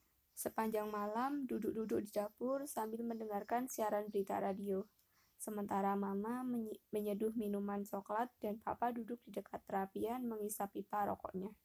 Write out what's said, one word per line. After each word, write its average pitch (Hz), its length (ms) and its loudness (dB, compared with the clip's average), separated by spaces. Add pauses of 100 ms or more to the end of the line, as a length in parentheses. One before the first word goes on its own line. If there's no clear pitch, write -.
(360)
Sepanjang 220 560 0
malam, 240 580 0
duduk-duduk 220 560 0
di 208 80 -12
dapur 254 560 0
sambil 226 320 -2
mendengarkan 226 640 0
siaran 214 460 0
berita 202 260 2
radio. 196 480 0 (500)
Sementara 202 640 2
Mama 202 480 0
menye-, 226 340 0 (140)
menyeduh 208 400 2
minuman 202 500 0
coklat 208 540 0
dan 214 240 -2
Papa 240 320 2
duduk 233 320 -4
di 202 80 -16
dekat - 320 -6
perapian 208 640 0
mengisap 208 480 -2
pipa 208 340 0
rokoknya. 196 420 -4 (140)